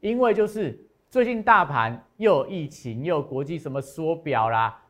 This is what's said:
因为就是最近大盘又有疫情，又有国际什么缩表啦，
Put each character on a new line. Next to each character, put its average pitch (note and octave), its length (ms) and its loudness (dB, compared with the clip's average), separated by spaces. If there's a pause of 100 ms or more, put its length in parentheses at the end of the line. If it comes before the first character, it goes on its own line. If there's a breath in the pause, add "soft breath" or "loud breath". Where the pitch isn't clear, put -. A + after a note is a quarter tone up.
因 G#3+ 160 -2
为 A#3+ 160 4
就 G#3 140 2
是 G#3 320 -6 (300)
最 B3+ 160 2
近 A3+ 180 -2
大 G#3 220 6
盘 A#2+ 360 -2 (180)
又 G3+ 180 4
有 C3+ 100 0
疫 E3 220 -8
情， A#2 340 -10
又 E3 140 -2
有 D3 60 -2
国 C#3 200 -8
际 D#3 160 -8
什 C3+ 140 -10
么 C3+ 80 -4
缩 D#3+ 340 -6
表 C3 360 0
啦， A2+ 280 0 (100)